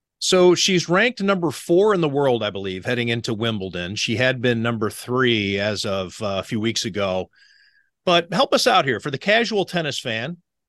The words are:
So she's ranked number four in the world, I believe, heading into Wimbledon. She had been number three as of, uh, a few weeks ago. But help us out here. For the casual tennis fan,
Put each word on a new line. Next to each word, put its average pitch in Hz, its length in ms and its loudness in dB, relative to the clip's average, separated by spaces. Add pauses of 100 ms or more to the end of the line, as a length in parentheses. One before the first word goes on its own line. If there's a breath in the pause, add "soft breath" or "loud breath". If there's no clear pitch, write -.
(180)
So 180 360 6
she's 170 340 0
ranked 202 340 2
number 185 280 0
four 196 440 2
in 180 60 0
the 156 80 2
world, 135 340 2
I 104 60 0
believe, 95 380 -6
heading 120 220 -2
into 117 260 -2
Wimbledon. 98 600 -4
She 113 200 -2
had 127 240 2
been 117 220 2
number 113 260 -2
three 110 720 0
as 104 240 -2
of, 95 380 -6
uh, 98 160 -4
a 92 40 -4
few 113 160 -6
weeks 110 280 -2
ago. 92 420 -4 (800 soft breath)
But 170 260 2
help 254 220 0
us 254 120 2
out 185 200 4
here. 110 120 -2
For 147 120 -8
the 135 80 -8
casual 214 480 0
tennis 160 340 -4
fan, 127 380 -6 (300)